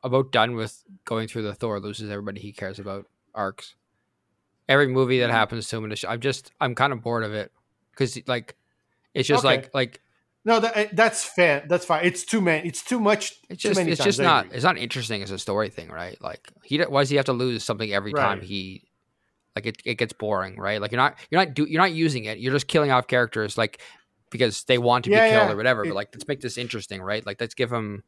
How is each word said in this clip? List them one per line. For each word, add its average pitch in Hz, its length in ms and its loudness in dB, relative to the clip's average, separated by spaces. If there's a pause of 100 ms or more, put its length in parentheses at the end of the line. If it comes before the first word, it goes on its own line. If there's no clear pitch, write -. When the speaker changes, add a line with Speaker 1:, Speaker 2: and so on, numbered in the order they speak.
Speaker 1:
about 131 280 0
done 117 240 2
with 110 280 -8 (200)
going 113 240 -2
through 110 160 -6
the 101 100 -4
Thor 107 260 -4
loses 104 300 -10
everybody 101 320 -10
he 101 120 -14
cares 95 260 -10
about 98 260 -10 (300)
arcs. 98 400 -6 (920)
Every 139 200 6
movie 127 320 2
that 120 80 4
Speaker 2:
Mm-hmm. 117 80 2
Speaker 1:
happens 113 340 0
to 117 80 -6
him, 110 80 -6
in 107 40 -8
the 107 60 -8
sh-, - 120 -8
I'm 117 140 -4
just, 135 300 -4 (100)
I'm 127 140 -2
kinda 139 200 0
bored 117 280 -4
of 107 100 -6
it 107 180 -8 (440)
'cause, 131 220 -2 (100)
like, 123 280 -4 (580)
it's 131 140 -2
just 135 160 4
Speaker 3:
Okay. 131 140 6
Speaker 1:
like, - 160 -8
like 131 280 -2 (440)
Speaker 3:
No, 226 160 6
that, 226 160 0
eh, 208 160 2
that's 220 300 4
fair. 151 440 2
That's 170 180 0
fine. 165 200 2
It's 180 180 0
too 226 160 0
many. 170 280 2
It's - 160 -8
too 247 160 -2
much. 208 340 2 (160)
Speaker 1:
It's - 120 -12
Speaker 3:
Too 208 80 0
Speaker 1:
just, 190 100 2
Speaker 3:
many 175 120 2
Speaker 1:
it's 160 80 0
Speaker 3:
times. 139 60 2
Speaker 1:
just 202 160 2
Speaker 3:
I - 20 2
Speaker 1:
not, 143 220 4
Speaker 3:
agree. 92 100 -14
Speaker 1:
it's 120 80 -4
not 175 140 4
interesting 110 440 -6
as 92 100 -8
a 98 80 -8
story 104 300 -2
thing, 82 200 -14
right? 85 320 -12
Like, - 280 -12 (140)
he 139 140 -2
d-, 165 80 2
why 143 160 2
does 135 80 2
he 139 80 2
have 135 80 2
to 135 80 0
lose 123 300 -2
something 107 280 -4
every 101 220 -2
time 101 260 0
Speaker 3:
Right. 95 80 -14
Speaker 1:
he, 95 400 -10 (680)
like, 107 100 -8
it, 113 180 -8
it 117 120 -4
gets 113 180 -2
boring, 95 440 -4
right? 101 220 -4
Like, 104 140 -6
you're 123 80 2
not, 139 160 2 (120)
you're 170 120 4
not 160 140 0
do-, 147 100 2
you're 156 160 0
not 190 100 4
using 156 340 0
it. 107 140 -6
You're 127 140 -2
just 139 140 0
killing 147 240 2
off 123 160 4
characters, 113 500 0
like, 113 240 -2 (480)
because 113 340 0
they 127 140 4
want 120 280 2
to 196 60 2
Speaker 3:
Yeah, 220 140 8
Speaker 1:
be 220 60 6
killed 214 160 6
Speaker 3:
yeah. 110 60 -2
Speaker 1:
or 98 40 -4
whatever. 113 260 2
Speaker 3:
It 95 60 -2
Speaker 1:
But, 95 60 -6
like, 90 180 -6
let's - 140 -14
make 139 120 -4
this 123 180 -8
interesting, 107 440 -8
right? 104 240 -4
Like, 101 160 -8
let's 117 140 -6
give 120 160 0
him 107 360 -6